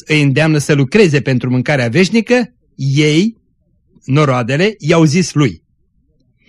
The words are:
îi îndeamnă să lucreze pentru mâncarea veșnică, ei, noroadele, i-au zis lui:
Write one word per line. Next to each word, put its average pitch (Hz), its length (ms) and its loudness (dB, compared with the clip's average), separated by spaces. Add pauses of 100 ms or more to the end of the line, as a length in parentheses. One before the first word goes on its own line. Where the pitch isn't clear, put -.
îi 151 180 0
îndeamnă 147 360 0
să 147 140 -2
lucreze 143 480 2
pentru 127 300 -2
mâncarea 127 380 -2
veșnică, 214 560 0 (300)
ei, 151 640 0 (680)
noroadele, 139 720 0
i-au 165 260 2
zis 156 300 0
lui: 131 280 -2 (880)